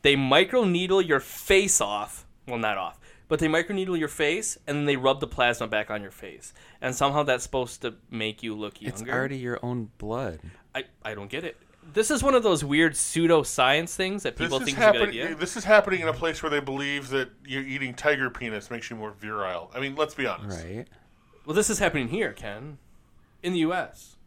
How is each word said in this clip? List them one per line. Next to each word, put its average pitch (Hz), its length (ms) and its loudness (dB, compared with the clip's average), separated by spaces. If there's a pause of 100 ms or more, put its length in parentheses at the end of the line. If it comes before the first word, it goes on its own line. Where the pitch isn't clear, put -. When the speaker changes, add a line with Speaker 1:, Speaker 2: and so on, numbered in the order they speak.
Speaker 1:
they 143 140 6
microneedle 180 920 4
your 147 120 4
face - 600 2
off, 104 460 -4 (220)
well, 123 100 -6
not 107 220 0
off, 87 200 -8 (280)
but 156 100 0
they 160 100 2
microneedle 175 520 0
your 156 80 -2
face, 160 580 -2
and 147 120 -2
then 147 80 0
they 143 120 4
rub 135 220 2
the 139 80 -4
plasma 120 400 0
back 107 240 -2
on 104 100 -6
your 98 80 -12
face. - 440 -18 (280)
And 127 140 -4
somehow 139 260 2
that's 131 220 2
supposed 127 400 -6
to 117 100 -6 (160)
make 110 320 -6
you 110 140 -8
look 104 260 -10
younger. 107 220 -10
Speaker 2:
It's 120 80 -10
already 135 260 -2
your 123 260 -6
own 120 360 -6
blood. 107 400 -6 (340)
Speaker 1:
I, 135 120 -6 (200)
I 110 80 -8
don't 101 160 -12
get 147 140 -8
it. 175 120 -10 (380)
This 214 160 2
is 262 140 2
one 269 100 4
of 247 80 6
those 175 220 4
weird 151 300 4
pseudoscience 160 1000 4
things 190 280 -2
that 131 140 -4
people 151 220 0
Speaker 3:
This 131 100 -2
is 139 60 -2
Speaker 1:
think - 80 -6
is - 0 -
a 214 80 10
good - 100 6
Speaker 3:
happen-, 104 80 2
Speaker 1:
idea. 143 260 -4
Speaker 3:
this 170 200 -6
is 226 100 -6
happening 202 360 6
in 160 60 0
a 156 60 2
place 165 280 -2
where 160 80 -2
they 147 100 2
believe 139 500 -4
that 131 200 0 (160)
you're 135 160 -6
eating 135 320 -6
tiger 135 380 2
penis 107 400 -8
makes 113 180 -10
you 120 60 -8
more 107 160 -10
virile. 101 640 -6
I 123 40 -6
mean, 139 160 -4
let's 151 200 -2
be 135 100 -2
honest. 95 400 -6
Speaker 2:
Right. 101 220 -10 (560)
Speaker 1:
Well, 156 120 -4
this 208 160 2
is - 80 -2
happening 156 300 2
here, 160 240 -2
Ken, 117 440 -12 (640)
in 180 120 -4
the 175 60 2
U 160 140 2
S. - 420 -6 (120)